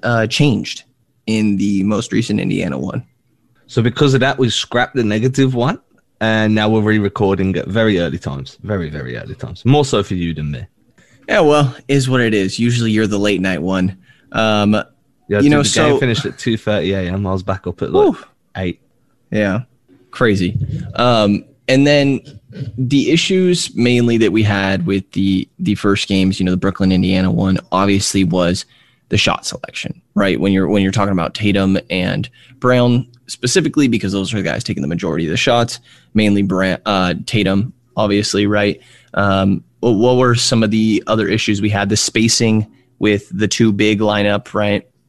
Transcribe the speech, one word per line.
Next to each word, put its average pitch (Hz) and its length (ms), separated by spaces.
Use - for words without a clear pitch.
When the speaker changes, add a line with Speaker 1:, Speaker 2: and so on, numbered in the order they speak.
Speaker 1:
uh, 113 240
changed - 560
in 107 320
the 101 240
most 107 300
recent 110 280
Indiana 90 380
one. 67 300
Speaker 2:
So - 160
because 131 320
of 135 60
that, 135 180
we 123 140
scrapped - 420
the 123 100
negative 127 520
one, 135 260
and 110 320
now 107 160
we're 110 120
re-recording 98 760
at - 120
very 107 320
early 82 200
times, 69 420
very, 90 300
very 64 260
early - 160
times, 113 320
more 143 180
so 110 200
for - 100
you 85 220
than 73 160
me. 71 160
Speaker 1:
Yeah, 214 120
well, 147 340
is 135 200
what 127 120
it 110 120
is. 98 240
Usually 117 320
you're 107 160
the 101 140
late 101 220
night 92 200
one. 92 400
Um, 107 440
Speaker 2:
Yeah, - 100
Speaker 1:
you 101 140
Speaker 2:
dude, 147 100
Speaker 1:
know, 147 60
Speaker 2:
the 139 60
game 156 280
Speaker 1:
so 139 80
Speaker 2:
finished 120 260
at - 140
two 113 160
thirty 98 380
A 95 80
M. 95 260
I 92 60
was 92 100
back 95 240
up - 140
at, - 100
like, 403 160
Speaker 1:
Oof. - 180
Speaker 2:
eight. 92 240
Speaker 1:
Yeah, 107 340
crazy. 98 460
Um, 107 480
and 135 180
then 139 360
the 135 340
issues 180 640
mainly 120 440
that 107 120
we 110 100
had 98 440
with 98 260
the, 95 380
the 98 160
first 101 320
games, 95 320
you 92 60
know, 92 60
the 92 40
Brooklyn, 95 380
Indiana 92 360
one, 95 280
obviously 98 500
was 90 420
the - 80
shot - 280
selection, - 560
right? 98 240
When 98 140
you're, 95 160
when 101 120
you're 95 120
talking 101 180
about 85 220
Tatum 98 440
and 95 400
Brown 123 440
specifically, 143 640
because 101 240
those 98 200
are 110 40
the 95 60
guys 78 200
taking - 180
the 69 60
majority 85 380
of 76 60
the 92 40
shots, 120 460
mainly 104 280
Bra-, 92 440
uh, 92 300
Tatum, 98 480
obviously, 101 500
right? 104 340
Um, 98 500
wh-, 110 160
what 123 180
were 123 200
some 117 280
of 104 80
the 110 360
other 110 200
issues 101 340
we 107 80
had? 101 200
The 107 80
spacing 113 720
with 104 280
the 104 100
two 110 260
big 107 260
lineup, 104 540
right? 104 340